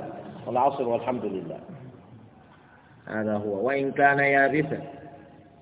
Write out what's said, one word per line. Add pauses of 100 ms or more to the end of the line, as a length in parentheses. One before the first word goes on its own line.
(480)
والعصر
والحمد
لله". (1500)
هذا
هو،
وإن
كان
يابسا، (800)